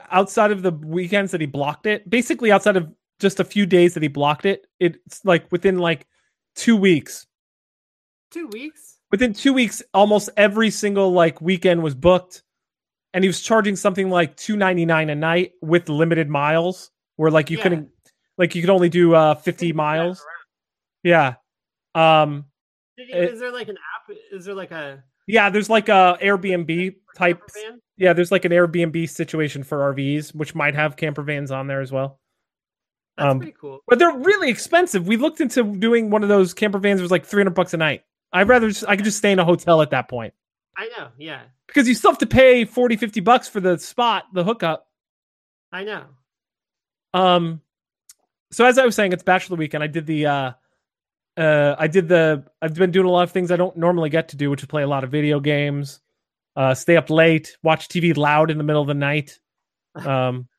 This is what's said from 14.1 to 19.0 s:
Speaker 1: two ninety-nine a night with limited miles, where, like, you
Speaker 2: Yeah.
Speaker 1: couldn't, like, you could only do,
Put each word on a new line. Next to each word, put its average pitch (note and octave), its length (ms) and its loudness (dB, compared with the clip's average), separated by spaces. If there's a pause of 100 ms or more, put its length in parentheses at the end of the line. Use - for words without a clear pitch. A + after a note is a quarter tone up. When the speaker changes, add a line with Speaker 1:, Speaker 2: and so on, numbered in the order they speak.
Speaker 1:
two G#3+ 220 -6
ninety-nine E3 520 0
a D3 60 -4
night E3 460 -2
with E3+ 260 0
limited D#3+ 420 0
miles, D#3 640 -2 (240)
where, D#3 160 0
like, D#3 180 2
you E3 80 -4
Speaker 2:
Yeah. A3 60 -6
Speaker 1:
couldn't, E3+ 280 -2 (460)
like, F3 180 0
you E3+ 60 -6
could E3+ 100 0
only F3+ 180 4
do, E3+ 240 4